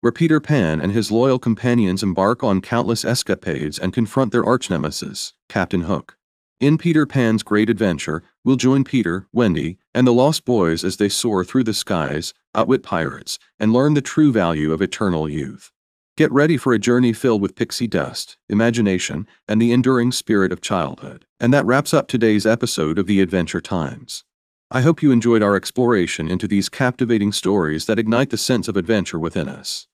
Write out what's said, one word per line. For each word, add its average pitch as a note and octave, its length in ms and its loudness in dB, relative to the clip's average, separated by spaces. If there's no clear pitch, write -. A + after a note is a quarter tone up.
where A#2+ 100 2
Peter D#3 300 2
Pan E2+ 400 0
and F#2 100 -2
his G#2+ 180 -2
loyal B2+ 300 2
companions A2 640 0
embark G2 400 0
on G2+ 160 0
countless A#2 460 -2
escapades D#2 760 -4
and F#2+ 140 -4
confront A#2 400 -2
their A#2+ 120 2
archnemesis, - 880 -4
Captain F#2 360 -2
Hook. D#2+ 340 -6
In D3 180 4
Peter D#3 280 2
Pan's A2+ 360 0
Great G#2+ 280 2
Adventure, F2+ 520 -2
we'll C3 140 2
join C3 260 2
Peter, F#2+ 480 -2
Wendy, F#2 460 0
and B2+ 100 4
the B2 60 6
Lost C3 320 2
Boys F2 400 0
as F#2 140 -4
they G#2 100 0
soar G2 380 -2
through C3 180 0
the A2 100 -2
skies, D#2 600 -4
outwit B2+ 300 0
pirates, - 560 -6
and A2 140 0
learn C#3 220 2
the C#3+ 80 2
true D3 320 2
value E2 400 0
of D#2+ 80 -2
eternal F2 480 -2
youth. C#2+ 420 -10
Get D#3 160 2
ready D3 240 2
for B2 160 0
a G#2+ 60 2
journey B2 340 2
filled A2 280 0
with F#2+ 140 -4
pixie - 320 -6
dust, - 480 -6
imagination, G#2+ 760 0
and A2 140 0
the A#2 100 2
enduring B2 400 2
spirit G2 400 0
of F2 80 -8
childhood. - 680 -6
And A#2+ 140 2
that C#3+ 120 4
wraps C3 280 2
up D3 160 0
today's G#2+ 360 2
episode F#2+ 540 0
of F2+ 80 -2
the G2 140 4
Adventure F2 400 -2
Times. C#2 640 -8
I B2+ 60 0
hope D#3 240 2
you D3 80 6
enjoyed A#2 320 4
our G2+ 140 2
exploration G2+ 720 0
into F#2 180 -4
these G2 220 0
captivating A#2 640 0
stories E2 540 -2
that G#2+ 120 0
ignite A#2 300 0
the - 80 -6
sense A2+ 320 -2
of G2 80 -2
adventure F2+ 420 -2
within D#2 300 -4
us. - 440 -12